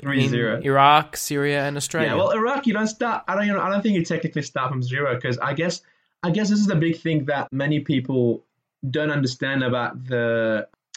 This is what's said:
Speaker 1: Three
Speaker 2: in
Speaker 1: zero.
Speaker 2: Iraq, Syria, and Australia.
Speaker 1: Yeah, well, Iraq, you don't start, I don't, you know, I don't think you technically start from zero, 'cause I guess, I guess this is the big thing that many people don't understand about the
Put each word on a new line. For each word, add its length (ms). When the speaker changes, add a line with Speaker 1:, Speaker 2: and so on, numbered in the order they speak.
Speaker 1:
Three 240
Speaker 2:
in 40
Speaker 1:
zero. 320
Speaker 2:
Iraq, 540
Syria, 480
and 140
Australia. 320
Speaker 1:
Yeah, 80
well, 140
Iraq, 360
you 60
don't 140
start, 420
I 60
don't, 120
you 60
know, 80
I 80
don't 120
think 140
you 80
technically 380
start 280
from 140
zero, 360
'cause 200
I 140
guess, 280
I 80
guess 180
this 100
is 80
the 80
big 240
thing 260
that 280
many 260
people 640
don't 200
understand 520
about 420
the 640